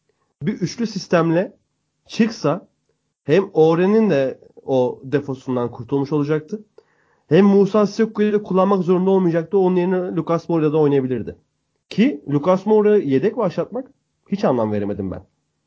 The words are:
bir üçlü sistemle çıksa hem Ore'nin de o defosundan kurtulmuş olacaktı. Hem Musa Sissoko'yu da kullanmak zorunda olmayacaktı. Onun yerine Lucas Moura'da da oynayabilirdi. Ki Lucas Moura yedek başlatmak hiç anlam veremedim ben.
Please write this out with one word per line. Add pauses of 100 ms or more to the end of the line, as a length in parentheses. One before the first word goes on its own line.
(420)
bir
üçlü
sistemle (500)
çıksa (560)
hem
Ore'nin
de (260)
o
defosundan
kurtulmuş
olacaktı. (680)
Hem
Musa
Sissoko'yu
da
kullanmak
zorunda
olmayacaktı.
Onun
yerine
Lucas
Moura'da
da
oynayabilirdi. (540)
Ki
Lucas
Moura
yedek
başlatmak (400)
hiç
anlam
veremedim
ben. (440)